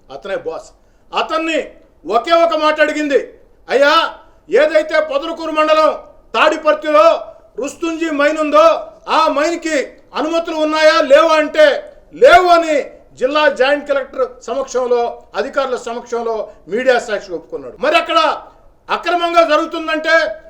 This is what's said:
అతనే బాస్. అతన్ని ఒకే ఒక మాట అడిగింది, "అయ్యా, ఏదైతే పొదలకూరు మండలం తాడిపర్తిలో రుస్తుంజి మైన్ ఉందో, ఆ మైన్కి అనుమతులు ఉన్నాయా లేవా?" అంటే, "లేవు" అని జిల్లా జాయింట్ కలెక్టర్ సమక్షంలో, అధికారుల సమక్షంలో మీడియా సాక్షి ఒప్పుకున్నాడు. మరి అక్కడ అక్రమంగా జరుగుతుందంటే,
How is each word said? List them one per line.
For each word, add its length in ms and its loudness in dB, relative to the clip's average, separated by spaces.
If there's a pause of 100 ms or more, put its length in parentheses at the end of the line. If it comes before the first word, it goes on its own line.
(120)
అతనే 240 -10
బాస్. 360 -10 (440)
అతన్ని 580 -4 (320)
ఒకే 260 0
ఒక 240 4
మాట 240 0
అడిగింది, 580 -2 (300)
"అయ్యా, 460 2 (360)
ఏదైతే 500 2
పొదలకూరు 500 -6
మండలం 480 2 (360)
తాడిపర్తిలో 920 2 (400)
రుస్తుంజి 460 -6
మైన్ 280 0
ఉందో, 260 2 (440)
ఆ 200 2
మైన్కి 640 -2 (220)
అనుమతులు 420 -4
ఉన్నాయా 440 2
లేవా?" 360 4
అంటే, 560 2 (220)
"లేవు" 340 6
అని 420 2 (220)
జిల్లా 360 0
జాయింట్ 400 0
కలెక్టర్ 400 -4 (140)
సమక్షంలో, 800 -4 (120)
అధికారుల 420 -4
సమక్షంలో 720 -8 (180)
మీడియా 300 0
సాక్షి 340 -6
ఒప్పుకున్నాడు. 480 -12
మరి 160 -2
అక్కడ 460 -4 (480)
అక్రమంగా 520 -2
జరుగుతుందంటే, 920 -2 (140)